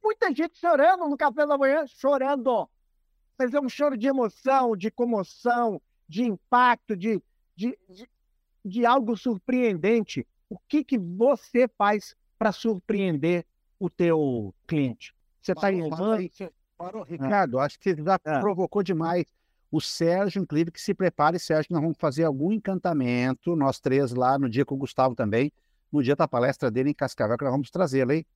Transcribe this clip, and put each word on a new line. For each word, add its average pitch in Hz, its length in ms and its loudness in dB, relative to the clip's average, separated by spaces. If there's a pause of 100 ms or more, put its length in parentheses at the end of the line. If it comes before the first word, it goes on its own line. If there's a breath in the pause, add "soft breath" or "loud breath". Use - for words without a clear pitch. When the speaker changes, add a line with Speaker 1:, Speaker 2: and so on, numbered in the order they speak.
Speaker 1:
muita 427 320 0
gente 330 240 -4
chorando 339 500 2
no 285 80 -2
café 294 300 0
da 285 100 0
manhã, 277 300 2
chorando. 262 800 0 (680)
Mas 254 160 -2
é 294 60 2
um 262 80 -4
choro 285 280 -2
de 214 100 -4
emoção, 254 720 0
de 196 140 -6
comoção, 240 920 -2 (260)
de 190 180 -4
impacto, 233 720 0
de, 190 280 -2 (340)
de, 220 220 -6 (100)
de, 190 180 -20 (560)
de 214 220 -2
algo 233 320 2
surpreendente. 220 1080 0 (240)
O 196 80 -12 (100)
que 294 160 0
que 254 140 -2
você 233 680 0 (120)
faz 208 360 0 (240)
pra 214 140 2
surpreender 180 920 -2 (320)
o 185 100 -4
teu 143 680 0 (120)
cliente? 139 480 -4 (260)
Você 185 140 -2
tá 160 80 -4
Speaker 2:
Parou, 196 160 0
Speaker 1:
inovando? 160 200 -4
Speaker 2:
parou, 196 320 -2
Speaker 1:
Você 180 220 -16 (240)
Speaker 2:
parou, 185 280 -12
Ricardo, 135 540 0
acho 147 200 -2
que 190 160 -2
você 151 80 -6
já 185 200 2
Speaker 1:
Ah. 151 180 -2
Speaker 2:
provocou 190 420 -2
demais. 170 420 -2 (460)
O 156 100 0
Sérgio, 180 600 0
inclusive, 165 300 -2
que - 100 -18
se 202 140 -2
prepare, 170 420 2
Sérgio, 156 300 0
que - 60 -8
nós 151 100 0
vamos 165 160 -2
fazer 151 240 -2
algum 151 300 0
encantamento, 151 1040 -2
nós 135 240 0
três 131 320 2
lá 127 260 2
no 135 100 0
dia 120 160 0
com 139 120 -4
o - 20 -8
Gustavo 131 380 0
também, 117 360 0 (380)
no 147 100 2
dia 135 140 2
da 156 140 0
palestra 127 420 0
dele 131 200 0
em 147 40 -4
Cascavel, 120 420 -2
que 143 60 -8
nós 131 100 -2
vamos 135 200 -4
trazê-lo, 135 400 0
hein? 160 120 -2 (120)